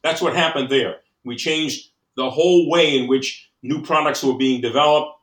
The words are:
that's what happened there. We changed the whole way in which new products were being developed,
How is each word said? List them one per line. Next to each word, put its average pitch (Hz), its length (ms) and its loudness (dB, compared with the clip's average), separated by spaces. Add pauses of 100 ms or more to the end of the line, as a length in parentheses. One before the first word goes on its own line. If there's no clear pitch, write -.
that's 160 180 -2
what 165 140 -2
happened 156 340 -2
there. 117 260 0 (300)
We 120 100 -10
changed 156 540 -6 (260)
the 131 140 -4
whole 170 400 4
way 156 280 4
in 123 100 -2
which - 420 -2 (120)
new 151 220 -4
products 147 400 0
were 131 140 0
being 131 240 0
developed, 147 500 2 (120)